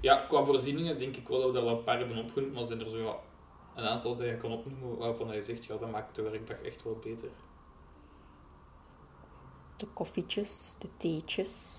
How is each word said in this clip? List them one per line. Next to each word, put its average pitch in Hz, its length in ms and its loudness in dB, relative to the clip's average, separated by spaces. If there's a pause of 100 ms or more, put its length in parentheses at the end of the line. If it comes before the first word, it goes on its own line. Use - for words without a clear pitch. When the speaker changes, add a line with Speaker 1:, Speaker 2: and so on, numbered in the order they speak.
Speaker 1:
ja, 139 140 10
qua 147 280 6
voorzieningen 143 560 4
denk 131 180 -2
ik 120 100 -12
wel 127 120 2
dat 131 80 6
we 127 60 6
daar 123 100 4
wel 117 140 4
een - 60 -4
paar 123 140 4
hebben 117 200 -2
opgenoemd, 135 360 -2
maar 120 120 -2
zijn 113 140 -4
er 110 100 -4
zo, 113 80 -4
ja, 110 180 -2 (600)
een 113 120 -2
aantal 120 280 0
die 123 120 -2
je 113 100 0
kan 117 140 -2
opnoemen 127 460 -6
waarvan 117 380 -2
je 104 80 -2
zegt, 117 220 -6
ja, 110 140 -6
dat 113 120 -4
maakt 110 240 -6
de 110 60 -2
werkdag 110 400 -4
echt - 220 -10
wel 113 200 -4
beter. 113 260 -6 (2500)
Speaker 2:
De 214 160 -8
koffietjes, - 880 -2
de - 80 -10 (100)
theetjes. - 800 -2